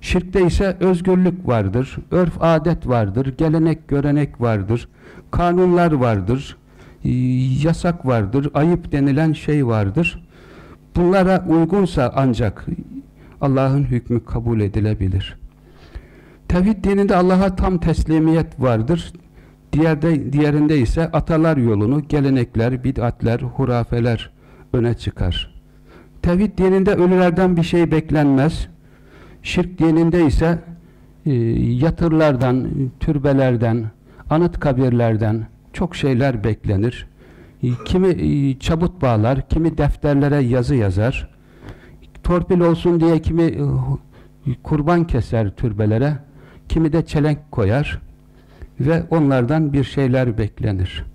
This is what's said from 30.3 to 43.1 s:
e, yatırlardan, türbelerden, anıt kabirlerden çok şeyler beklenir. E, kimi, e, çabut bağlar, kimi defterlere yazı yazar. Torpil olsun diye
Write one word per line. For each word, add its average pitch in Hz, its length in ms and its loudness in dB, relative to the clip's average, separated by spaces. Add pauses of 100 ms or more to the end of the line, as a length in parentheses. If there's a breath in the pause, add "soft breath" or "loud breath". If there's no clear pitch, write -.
e, 151 60 0 (280)
yatırlardan, 135 1080 0 (320)
türbelerden, 131 840 0 (460 loud breath)
anıt 170 300 0
kabirlerden 117 840 0 (260)
çok 175 240 -6
şeyler 127 480 -2
beklenir. 110 600 -2 (560 loud breath)
E, 127 60 -2 (160)
kimi, 185 240 0
e, 147 500 0
çabut 165 440 -2
bağlar, 123 460 0
kimi 160 300 -2
defterlere 143 600 0
yazı 127 360 0
yazar. 104 540 0 (920 loud breath)
Torpil 175 380 0
olsun 170 400 2
diye 160 220 4